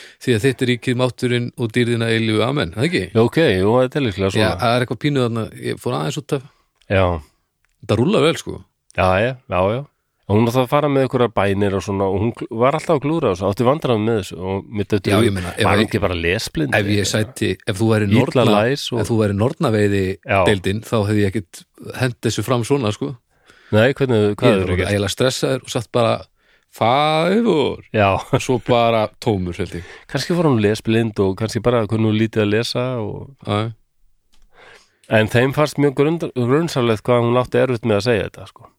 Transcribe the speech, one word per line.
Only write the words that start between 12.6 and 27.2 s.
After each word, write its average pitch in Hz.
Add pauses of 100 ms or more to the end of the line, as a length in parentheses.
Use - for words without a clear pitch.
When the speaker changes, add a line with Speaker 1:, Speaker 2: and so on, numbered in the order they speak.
Speaker 2:
alltaf 156
að 120
klúðra 147
þessu, 90
átti 101
vandræðum 127
með 113
þessu 85
og 95
mér 104
dettur 101
Speaker 1:
Já, -
Speaker 2:
í 98
hug, 117
Speaker 1:
ég 98
meina, 90
ef 117
Speaker 2:
var 90
Speaker 1:
að 107
Speaker 2:
ekki 101
bara 90
lesblind? 110
Speaker 1:
ef 104
ég 101
sæti, 107 (180)
ef 104
þú 110
væri 107
Speaker 2:
Illa 117
Speaker 1:
norna-, 110 (100)
Speaker 2:
læs 131
og 117
Speaker 1:
ef 101
þú 117
væri 104
nornaveiði 104 (200)
Speaker 2:
Já. 98
Speaker 1:
deildin, 101
þá - (100)
hefði 104
ég 101
ekkert - (360)
hent 127
þessu 117
fram 120
svona, 131
sko. 135 (560)
Speaker 2:
Nei, 113
hvernig, 107
hvað 123
Speaker 1:
Ég 113
Speaker 2:
hefur 95
Speaker 1:
er 87
Speaker 2:
þú 90
gert? 90
Speaker 1:
eiginlega 101
stressaður 131
og -
sagt -
bara, 113 (500)
"Fæður." 156 (100)